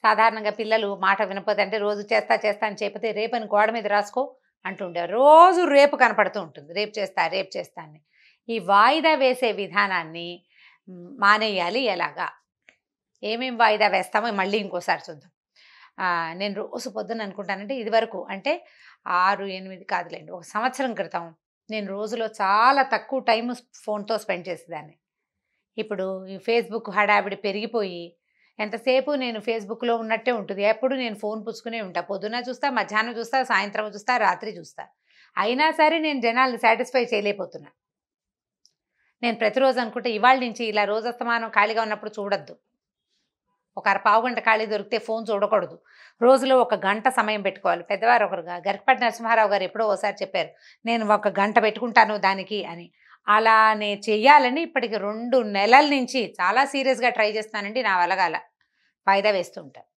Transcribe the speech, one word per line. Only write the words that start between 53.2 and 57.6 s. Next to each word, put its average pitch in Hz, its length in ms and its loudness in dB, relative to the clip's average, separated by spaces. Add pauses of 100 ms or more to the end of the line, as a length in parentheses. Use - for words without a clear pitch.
అలానే 214 840 4
చెయ్యాలని 254 520 6
ఇప్పటికి 240 360 -4
రెండు 226 400 -2
నెలల 220 480 4
నుంచి 254 560 -2
చాలా 214 240 2
సీరియస్గా 262 440 -2
ట్రై 220 220 0
చేస్తానండి. 214 520 -6